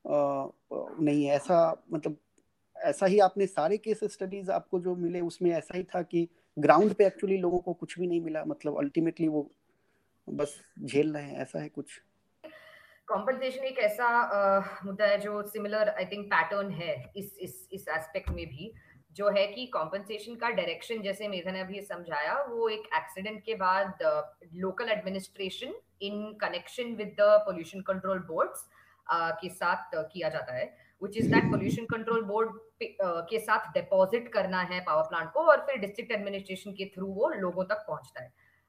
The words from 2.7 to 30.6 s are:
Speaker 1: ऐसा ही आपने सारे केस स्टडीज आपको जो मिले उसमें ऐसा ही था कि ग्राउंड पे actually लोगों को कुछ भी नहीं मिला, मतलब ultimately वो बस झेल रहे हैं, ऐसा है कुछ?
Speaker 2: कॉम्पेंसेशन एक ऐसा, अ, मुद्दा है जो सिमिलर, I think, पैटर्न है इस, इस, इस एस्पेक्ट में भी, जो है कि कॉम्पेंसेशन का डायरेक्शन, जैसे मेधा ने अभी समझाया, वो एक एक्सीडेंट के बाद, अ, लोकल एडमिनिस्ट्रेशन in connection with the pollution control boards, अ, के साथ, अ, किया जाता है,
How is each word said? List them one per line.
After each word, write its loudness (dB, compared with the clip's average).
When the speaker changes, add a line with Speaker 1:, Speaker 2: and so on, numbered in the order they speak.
Speaker 1:
ऐसा 0
ही 6
आपने 6
सारे 0
केस -2
स्टडीज -6
आपको -2
जो -2
मिले -2
उसमें 0
ऐसा -4
ही -2
था -4
कि 0
ग्राउंड 8
पे 8
actually 0
लोगों 2
को -2
कुछ -10
भी 0
नहीं 2
मिला, -4
मतलब -4
ultimately 0
वो -2
बस -4
झेल 2
रहे -6
हैं, -12
ऐसा -6
है -8
कुछ? -10
Speaker 2:
कॉम्पेंसेशन -2
एक -4
ऐसा, 4
अ, 4
मुद्दा 0
है 6
जो -4
सिमिलर, 0
I -2
think, -6
पैटर्न 0
है -6
इस, -10
इस, -12
इस -12
एस्पेक्ट -4
में -6
भी, -12
जो 2
है 4
कि -8
कॉम्पेंसेशन -6
का -2
डायरेक्शन, -2
जैसे -4
मेधा -4
ने -6
अभी -8
समझाया, -4
वो 0
एक -4
एक्सीडेंट -6
के -4
बाद, 0
अ, 0
लोकल -4
एडमिनिस्ट्रेशन -4
in -6
connection -6
with 2
the 10
pollution -6
control -2
boards, -2
अ, 0
के -8
साथ, -2
अ, 0
किया -4
जाता -6
है, -6